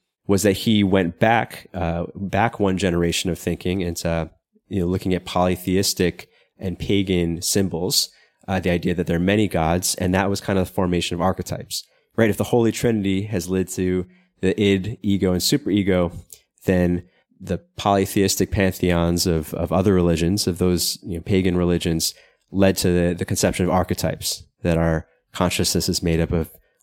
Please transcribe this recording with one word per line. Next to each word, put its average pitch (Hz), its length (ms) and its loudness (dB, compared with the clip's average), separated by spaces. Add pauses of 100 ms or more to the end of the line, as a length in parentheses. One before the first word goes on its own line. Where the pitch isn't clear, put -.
(260)
was 98 180 2
that 101 100 4
he 104 300 2
went 95 360 2
back, - 540 0
uh, 85 320 -4 (100)
back 98 440 -2
one 95 180 2
generation 85 520 0
of 82 80 -2
thinking 90 440 -4
into, 85 480 -4 (380)
you 101 120 -4
know, 87 80 0
looking 92 260 -2
at 90 120 -4
polytheistic 92 1040 0 (280)
and 90 220 -8
pagan 90 600 0
symbols, 95 680 -2 (380)
uh, 98 100 -2
the 90 120 -2
idea 87 240 0
that 85 120 -2
there 85 120 0
are - 20 2
many 98 300 2
gods, 85 460 0
and 90 180 0
that 95 160 2
was 98 100 -4
kind 101 180 -2
of 90 100 0
the - 60 -16
formation 87 400 -2
of 87 80 -4
archetypes, - 640 -4 (300)
right? 113 140 4
If 95 80 0
the 104 80 0
Holy 117 260 2
Trinity 101 520 0
has 95 260 -6
led 92 200 0
to 92 360 -2 (340)
the 95 220 0
id, 98 400 0
ego, 98 320 2
and 87 80 0
superego, 92 720 0 (500)
then 87 400 2 (380)
the 90 160 -6 (180)
polytheistic 98 760 2
pantheons 87 760 2
of, 80 260 -2
of 82 200 -4
other 95 200 4
religions, 87 540 2
of 87 100 -4
those, 90 460 0
you 90 120 -8
know, 82 60 -8
pagan 92 360 0
religions, 87 560 0 (360)
led 95 280 2
to - 100 0
the, 87 260 2
the 85 120 -6
conception 92 400 0
of 87 60 2
archetypes, - 720 -2 (180)
that 85 160 2
our 82 280 0 (280)
consciousness 90 560 0
is 87 140 -2
made 82 180 0
up 80 100 -2
of 82 180 -2 (340)